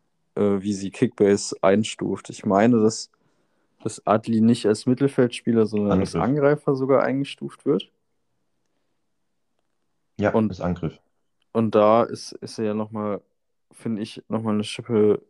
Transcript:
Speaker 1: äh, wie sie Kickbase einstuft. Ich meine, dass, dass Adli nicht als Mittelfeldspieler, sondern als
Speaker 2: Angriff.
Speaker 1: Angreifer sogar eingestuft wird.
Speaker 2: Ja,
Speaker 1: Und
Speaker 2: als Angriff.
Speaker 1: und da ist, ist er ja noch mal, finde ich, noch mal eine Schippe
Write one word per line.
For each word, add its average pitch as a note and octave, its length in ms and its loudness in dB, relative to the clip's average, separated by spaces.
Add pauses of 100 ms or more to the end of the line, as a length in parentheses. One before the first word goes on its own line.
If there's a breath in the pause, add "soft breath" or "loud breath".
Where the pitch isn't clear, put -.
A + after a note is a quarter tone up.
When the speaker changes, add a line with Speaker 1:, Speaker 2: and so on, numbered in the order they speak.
(360)
Speaker 1:
äh, G2+ 260 0
wie G#2 120 -4
sie F#2+ 160 -8
Kickbase - 720 0
einstuft. G2 680 0
Ich - 160 -10
meine, G#2+ 360 4
dass, - 280 0 (720)
dass - 240 -10
Adli A2 360 0
nicht A#2 240 2
als G#2+ 200 0
Mittelfeldspieler, B2 800 0
sondern G2+ 320 0
als F#2 180 -2
Speaker 2:
Angriff. - 0 -
Speaker 1:
Angreifer C#3 600 0
sogar C3 280 2
eingestuft - 640 -6
wird. D#3 260 -2 (2250)
Speaker 2:
Ja, G2+ 120 2
Speaker 1:
Und A2 180 0
Speaker 2:
als F2+ 140 -10
Angriff. E2+ 380 -6 (520)
Speaker 1:
und A2+ 220 -2
da G#2+ 300 6
ist, - 280 -12
ist - 260 -14
er A2 80 -4
ja G#2 80 -4
noch G#2+ 160 -6
mal, G#2 320 -6 (500)
finde G#2+ 300 -8
ich, - 260 -12
noch A2 140 -4
mal A2 120 -2
eine G#2 100 -2
Schippe G#2+ 640 0